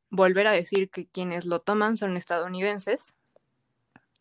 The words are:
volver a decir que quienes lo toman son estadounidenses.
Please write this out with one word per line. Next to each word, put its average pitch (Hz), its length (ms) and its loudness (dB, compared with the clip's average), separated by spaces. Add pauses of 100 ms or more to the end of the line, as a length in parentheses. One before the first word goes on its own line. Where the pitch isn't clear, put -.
volver 190 380 4
a 214 60 4
decir 190 360 0
que 175 180 -12
quienes 175 380 -6
lo 175 160 -2
toman 214 380 0
son 185 180 -2
estadounidenses. 185 1000 -4 (1080)